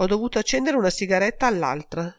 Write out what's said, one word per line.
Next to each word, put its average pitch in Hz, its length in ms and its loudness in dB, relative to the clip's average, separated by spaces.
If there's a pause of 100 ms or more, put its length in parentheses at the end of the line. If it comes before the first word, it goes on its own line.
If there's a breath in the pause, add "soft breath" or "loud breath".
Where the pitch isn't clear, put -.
ho 190 60 2
dovuto 214 320 0
accendere 262 380 0
una 190 140 2
sigaretta 190 560 0
all'altra, 165 720 -2